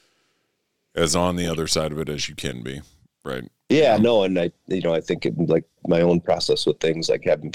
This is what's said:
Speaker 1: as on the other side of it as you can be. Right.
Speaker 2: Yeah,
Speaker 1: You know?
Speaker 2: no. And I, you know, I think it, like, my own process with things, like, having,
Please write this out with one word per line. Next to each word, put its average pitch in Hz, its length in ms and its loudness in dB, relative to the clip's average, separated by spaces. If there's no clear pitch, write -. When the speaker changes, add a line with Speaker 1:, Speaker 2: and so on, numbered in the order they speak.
Speaker 1:
as 82 200 0
on 87 200 0
the 87 120 -2
other 80 200 -4
side 78 240 -2
of 73 80 -8
it 76 100 -6
as 73 200 -6
you 73 60 -18
can 64 280 -8
be. 67 180 -10
Right. 64 260 -10
Speaker 2:
Yeah, 139 280 6
Speaker 1:
You 107 60 4
know? 117 160 4
Speaker 2:
no. 98 40 4
And 92 160 0
I, 87 120 0
you 92 140 -2
know, 85 120 0
I 80 80 0
think 85 240 -4
it, - 80 -2
like, 80 160 2
my 85 140 4
own 87 200 4
process - 440 0
with 78 140 0
things, 80 300 -2
like, - 140 0
having, 78 320 -2